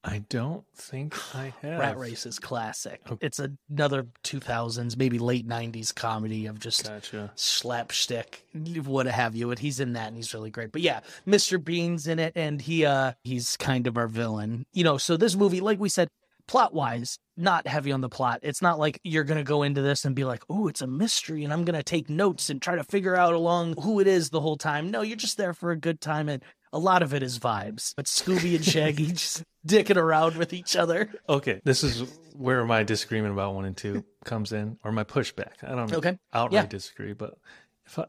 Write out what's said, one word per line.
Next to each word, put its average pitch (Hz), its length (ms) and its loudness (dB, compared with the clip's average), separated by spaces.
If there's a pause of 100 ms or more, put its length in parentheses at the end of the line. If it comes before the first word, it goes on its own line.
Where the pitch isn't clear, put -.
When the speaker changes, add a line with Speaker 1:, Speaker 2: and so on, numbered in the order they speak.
Speaker 1:
I 104 140 -4 (100)
don't 131 360 -4 (120)
think 139 400 -10 (180)
I 131 220 -10
Speaker 2:
<sighs> - 60 -18
Speaker 1:
have. 160 180 -6
Speaker 2:
Rat 139 180 -2
Race 120 280 -10
is 117 120 -10
classic. - 600 -8 (100)
Speaker 1:
Okay. 117 160 -6
Speaker 2:
It's 147 140 -4
another 139 640 -2 (160)
two - 160 -6
thousands, 117 580 -4
maybe 123 220 2
late 120 280 0
nineties 117 440 -6
comedy 110 560 -4
of 107 140 -10
just - 240 -2
Speaker 1:
Gotcha. 107 500 -10
Speaker 2:
slapstick, - 1120 -4 (380)
what 135 220 0
have 120 280 0
you. 117 160 -2
And 123 80 -4
he's 139 220 -4
in 123 140 -2
that, 113 140 -6
and 113 80 -12
he's 117 160 -10
really 110 180 -10
great. 110 200 -10
But 156 120 -6
yeah, 131 180 2 (240)
Mister 190 340 4
Bean's 170 480 -2
in 165 140 0
it, 160 160 -2
and 151 240 -2
he, 156 240 2
uh, 135 300 4 (100)
he's 123 320 -2
kind 127 320 0
of 117 80 -2
our 117 100 2
villain. 110 680 -2
You 180 120 2
know, 151 140 6
so 165 180 2
this 185 180 4
movie, 185 260 4
like 202 200 2
we 208 80 0
said, 175 200 2 (380)
plot-wise, 127 720 2 (180)
not 175 300 2
heavy 139 240 -2
on 135 100 2
the 131 80 -2
plot. 120 340 0
It's 151 200 -4
not 170 160 4
like 151 240 0
you're 156 220 2
gonna 151 180 0
go 147 220 2
into 143 180 2
this 139 220 2
and 135 100 2
be 135 100 0
like, 123 240 -4
"Ooh, 202 200 0
it's - 140 -6
a 131 40 -6
mystery, 156 560 -2
and 147 100 -2
I'm 165 120 0
gonna 165 180 0
take 160 260 -2
notes 180 400 2
and 135 140 -4
try 175 140 0
to 156 80 -2
figure 185 320 0
out 175 180 6
along 170 480 2
who 208 160 2
it 190 80 8
is 175 240 4
the 160 100 0
whole 151 160 0
time." 156 360 -2
No, 220 100 -2
you're 220 140 -4
just 226 200 -4
there 185 160 -2
for 175 200 -2
a 165 40 0
good 160 240 -2
time, 151 280 -2
and 139 160 -4 (280)
a 147 60 -2
lot 180 240 6
of 139 100 0
it 139 120 0
is 120 160 -6
vibes. 107 560 -2
But 139 100 -6
Scooby 175 480 2
and 156 100 2
Shaggy 151 420 2
<laughs> 170 60 -2
just - 300 -4 (240)
dicking 202 300 6
around 160 400 4
with 165 160 -2
each 180 240 -2
other. 175 340 2 (180)
Speaker 1:
Okay, 139 360 2
this 131 180 4
is 123 260 0 (240)
where 127 320 0
my 113 200 4
disagreement 107 480 0
about 98 220 -2
one 95 100 -4
and 95 120 -6
two 101 280 -6 (200)
comes 110 280 -4
in, 107 320 -6
or 107 80 -4
my 110 100 0
pushback. - 600 -4
I 131 100 -8
don't 120 180 -2
Speaker 2:
Okay. 165 240 0 (160)
Speaker 1:
outright 117 200 0 (120)
Speaker 2:
Yeah. - 20 -4
Speaker 1:
disagree, 101 460 -10
but - 240 -10 (500)
if - 120 -10
I 160 100 -4